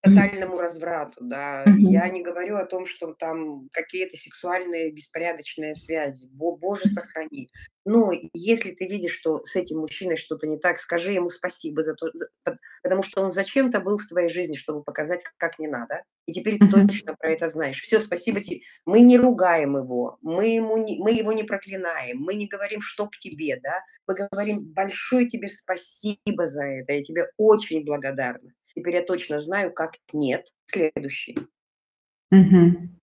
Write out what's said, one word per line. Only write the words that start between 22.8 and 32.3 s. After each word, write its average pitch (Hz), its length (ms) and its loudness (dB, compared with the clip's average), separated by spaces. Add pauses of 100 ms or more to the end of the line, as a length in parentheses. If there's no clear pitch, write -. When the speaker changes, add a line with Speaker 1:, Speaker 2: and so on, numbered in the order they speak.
Speaker 2:
«Чтоб 208 360 -8
тебе», 151 440 -8
да. 156 200 -6 (260)
Мы 190 80 -2 (160)
говорим: 208 280 -4 (140)
«Большое 202 540 0
тебе - 220 -8
спасибо - 1000 -6
за 143 180 -6
это, 135 280 -6
я 143 100 -2
тебе 165 340 -4
очень 208 480 4
благодарна. 135 640 -6 (240)
Теперь 170 200 -4
я 175 80 2
точно 175 380 -4
знаю, 180 320 -4
как 165 220 -6 (180)
нет. 147 340 -2 (200)
Следующий». 143 720 -4 (960)